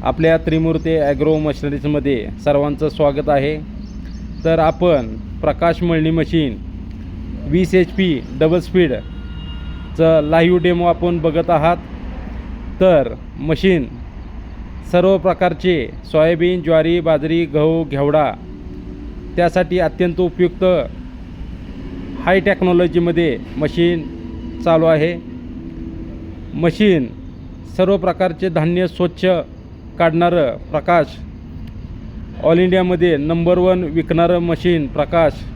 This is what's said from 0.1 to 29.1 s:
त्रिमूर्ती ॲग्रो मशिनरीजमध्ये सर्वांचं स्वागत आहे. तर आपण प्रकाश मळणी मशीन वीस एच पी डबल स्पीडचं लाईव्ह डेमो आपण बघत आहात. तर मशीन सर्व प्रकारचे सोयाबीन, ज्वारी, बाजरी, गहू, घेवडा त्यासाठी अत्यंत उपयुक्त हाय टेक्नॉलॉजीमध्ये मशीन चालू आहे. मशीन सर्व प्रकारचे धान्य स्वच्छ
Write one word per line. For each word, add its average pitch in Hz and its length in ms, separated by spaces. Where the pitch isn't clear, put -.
त्रिमूर्ती 160 600
ॲग्रो 147 420
मशिनरीजमध्ये 143 880
सर्वांचं 143 460
स्वागत 143 400
आहे. 147 260
तर 165 160
आपण 160 480
प्रकाश 165 420
मळणी 160 280
मशीन 156 440
वीस 175 260
एच 180 160
पी 190 160
डबल 160 200
स्पीडचं - 1600
लाईव्ह 170 360
डेमो 175 260
आपण 170 340
बघत 160 300
आहात. 170 280
तर 147 320
मशीन 156 460
सर्व 185 260
प्रकारचे 175 600
सोयाबीन, 170 500
ज्वारी, 160 380
बाजरी, 160 460
गहू, 156 380
घेवडा 143 480
त्यासाठी 175 440
अत्यंत 170 400
उपयुक्त 175 440
हाय 190 140
टेक्नॉलॉजीमध्ये 170 1000
मशीन 165 460
चालू 165 220
आहे. 160 300
मशीन 165 520
सर्व 185 280
प्रकारचे 180 520
धान्य 170 380
स्वच्छ 175 380